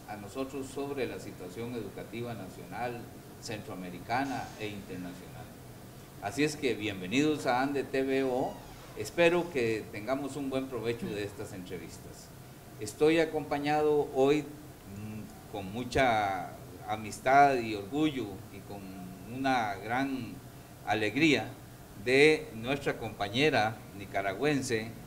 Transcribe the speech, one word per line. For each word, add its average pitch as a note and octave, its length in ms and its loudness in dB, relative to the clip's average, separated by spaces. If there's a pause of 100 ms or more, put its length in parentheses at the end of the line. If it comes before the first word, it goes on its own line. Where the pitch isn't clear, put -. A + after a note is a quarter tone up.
a G#2 80 -8
nosotros C3 520 -6
sobre C#3 380 -2
la G2 140 -6
situación F#2+ 540 -8
educativa G#2 580 -6
nacional, G2+ 680 -6 (440)
centroamericana A2+ 1000 -4 (140)
e G#2+ 100 -4
internacional. F#2 760 -10 (760)
Así G#2+ 220 2
es D3+ 120 0
que B2+ 160 2
bienvenidos G#2 720 2
a B2+ 160 4
ande C#3 240 2
T C3+ 180 0
V C3+ 220 2
O. C3+ 300 2 (420)
Espero E3+ 540 4
que A2+ 400 2
tengamos C3 460 -4
un C#3 140 -4
buen C3+ 180 0
provecho A#2 380 -2
de G2+ 180 -2
estas G2+ 280 -8
entrevistas. F2+ 760 -12 (500)
Estoy D3+ 400 4
acompañado D3+ 960 2
hoy, C#3 280 6
mm, - 1080 -12
con G2 220 -6
mucha A2 800 2 (380)
amistad C3 680 6
y A2+ 180 0
orgullo B2+ 520 0 (260)
y G2 160 -12
con G#2 100 -8 (580)
una B2+ 460 2
gran A#2+ 520 0 (520)
alegría A2 600 4 (560)
de D3 500 8
nuestra C3 420 -2
compañera A2+ 800 2 (240)
nicaragüense, A2 920 0 (140)